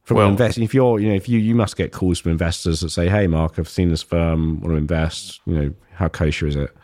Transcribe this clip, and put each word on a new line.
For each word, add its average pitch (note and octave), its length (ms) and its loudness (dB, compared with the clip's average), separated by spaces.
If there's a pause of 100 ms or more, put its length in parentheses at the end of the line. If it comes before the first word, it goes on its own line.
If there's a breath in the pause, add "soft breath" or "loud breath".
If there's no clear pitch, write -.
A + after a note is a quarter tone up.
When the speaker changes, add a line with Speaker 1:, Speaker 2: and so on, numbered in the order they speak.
Speaker 1:
From A2+ 140 0
Speaker 2:
Well G#2 100 6
Speaker 1:
investing, G#2 340 2
if A2+ 120 -2
you're, B2 260 4
you G#2+ 80 0
know, G#2 60 2
if F#2+ 140 -2
you, A#2+ 100 2
you A2 160 2
must A2+ 220 0
get E2+ 140 -2
calls F2+ 300 0
from E2 100 -2
investors E2 500 0
that E2 100 -4
say, F2 180 0
"Hey, G2+ 180 2
Mark, D#2+ 320 0
I've D#2+ 100 -4
seen F2+ 200 0
this E2 140 0
firm, D#2+ 580 0
want E2 140 -2
to - 20 2
invest." D#2+ 720 -4
You F#2 80 -2
know, D2 200 -2 (200)
how E2+ 140 -2
kosher D#2+ 380 -2
is D2 100 -2
it? C#2+ 280 -6